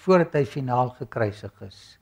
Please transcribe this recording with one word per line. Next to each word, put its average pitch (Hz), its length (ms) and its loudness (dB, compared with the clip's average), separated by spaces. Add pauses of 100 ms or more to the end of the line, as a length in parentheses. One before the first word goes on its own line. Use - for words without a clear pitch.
voordat 180 340 4
hy 147 100 2
finaal 127 460 -2
gekruisig 110 720 -6
is? - 400 -20